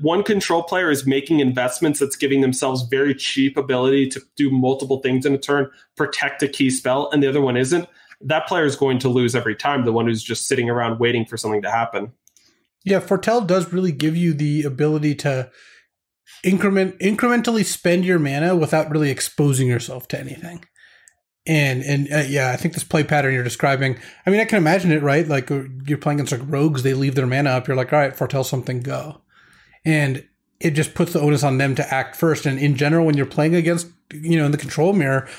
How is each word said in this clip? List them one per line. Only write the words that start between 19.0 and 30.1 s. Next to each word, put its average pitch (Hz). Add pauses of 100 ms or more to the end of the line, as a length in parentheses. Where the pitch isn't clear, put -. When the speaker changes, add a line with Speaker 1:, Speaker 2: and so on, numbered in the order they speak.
Speaker 2:
exposing 131
yourself 123
to -
anything. 170 (840)
And, 139
and, 143
uh, 151
yeah, 135
I 123
think 165
this -
play 156
pattern 143
you're 127
describing, 135 (280)
I 185
mean, 208
I 226
can 220
imagine 175
it, 151
right? 143
Like, 135
uh, 139 (240)
you're 147
playing 147
against, 135
like, 123
rogues, 143
they 135
leave 139
their 131
mana 135
up, 127
you're 135
like, 127
"All 151
right, 135
foretell 135
something, 127
go." 135 (640)
And 147 (340)